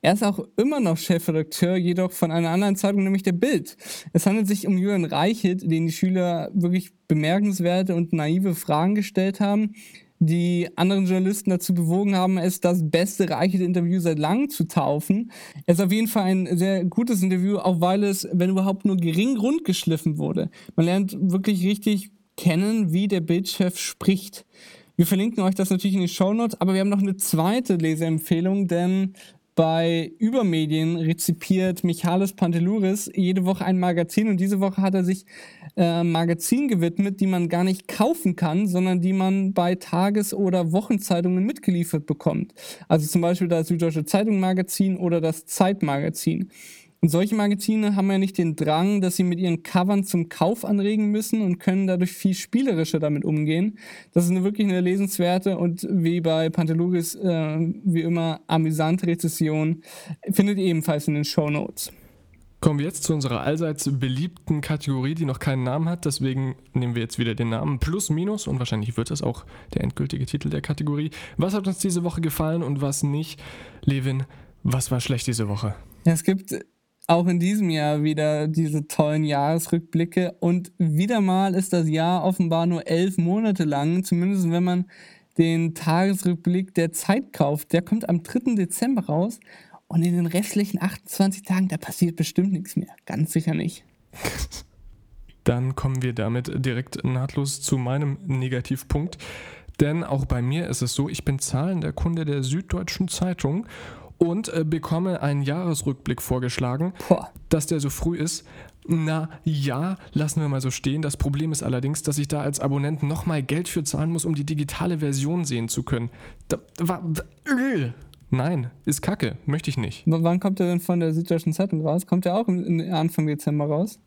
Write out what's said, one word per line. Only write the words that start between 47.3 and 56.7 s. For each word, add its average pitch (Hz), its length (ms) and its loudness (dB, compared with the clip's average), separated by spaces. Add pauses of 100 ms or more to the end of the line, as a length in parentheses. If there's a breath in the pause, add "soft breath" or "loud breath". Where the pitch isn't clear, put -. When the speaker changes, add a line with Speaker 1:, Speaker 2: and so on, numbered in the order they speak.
Speaker 1:
Magazine 208 580 2
haben 196 160 2
ja 190 80 2
nicht 190 200 0
den 165 180 2
Drang, 170 440 2
dass 185 140 0
sie - 80 0
mit 175 160 2
ihren 170 240 0
Covern 190 400 2
zum 170 260 0
Kauf 196 360 0
anregen 208 480 0
müssen 220 300 0
und 175 180 0
können 190 260 2
dadurch 180 240 0
viel 190 240 -2
spielerischer 185 640 -2
damit 147 260 0
umgehen. 156 540 0 (340 loud breath)
Das 175 120 4
ist 175 80 2
eine, 185 100 2
wirklich 208 240 0
eine 185 140 2
lesenswerte 185 800 0
und 175 300 -2
wie 175 320 2
bei 160 300 2
Pantelouris, 165 640 0